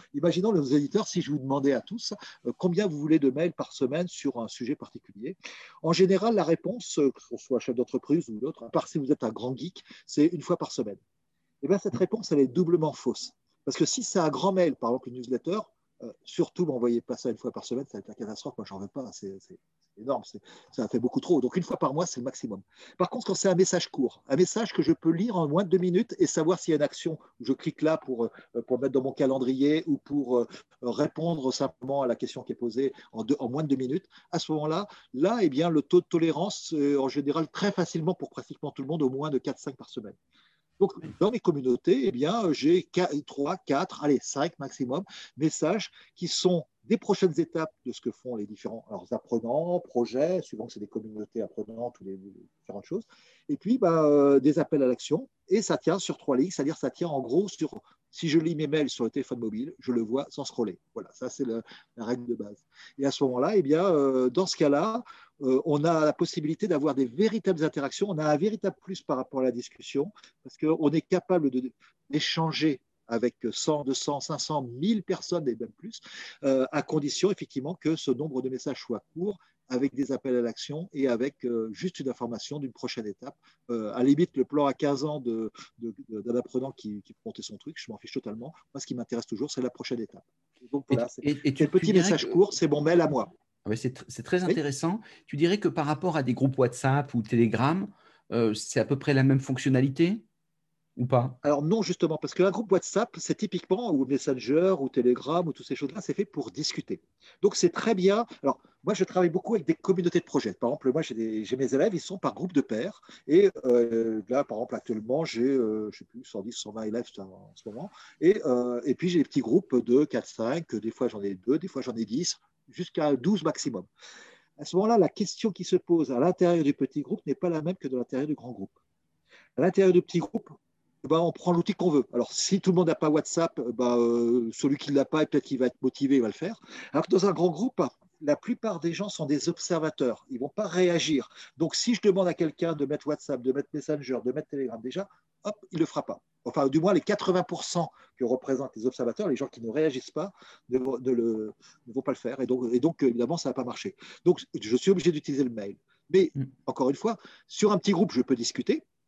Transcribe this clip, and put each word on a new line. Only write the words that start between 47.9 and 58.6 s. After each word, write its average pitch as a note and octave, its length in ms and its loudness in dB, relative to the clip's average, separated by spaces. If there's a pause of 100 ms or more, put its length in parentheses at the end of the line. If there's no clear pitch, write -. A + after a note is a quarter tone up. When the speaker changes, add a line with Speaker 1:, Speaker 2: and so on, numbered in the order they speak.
Speaker 1:
ce A#2 100 -12
que A2+ 120 -4
font B2 240 -10
les G#2 100 -6
différents, G#2+ 420 -14
alors, F#2+ 220 -12
apprenants, B2+ 680 -2
projets, C3+ 600 -2
suivant A2+ 280 -12
que - 40 -18
c'est - 60 -16
des G#2 80 -10
communautés G#2+ 560 -8
apprenantes A2+ 580 -10
ou F#2+ 40 -18
des, F#2+ 120 -10
des F#2+ 160 -20 (280)
différentes - 240 -14
choses, G#3+ 180 -6 (460)
et C#4+ 80 -4
puis, A3+ 220 0
bah, E3 260 4
euh, C#3+ 340 6
des C#3+ 220 4
appels D3 240 2
à - 20 4
l'action, C#3+ 420 -2 (200)
et G3+ 140 4
ça F3 160 0
tient E3+ 200 0
sur - 180 -6
trois C#3 200 0
lignes, D#3+ 160 2
c'est-à-dire D3+ 240 -2
ça C3 140 -4
tient - 180 -4
en C#3+ 120 -2
gros C#3 280 0
sur, - 340 -8 (280)
si - 180 -6
je D3 100 4
lis E3 160 2
mes D3+ 140 -2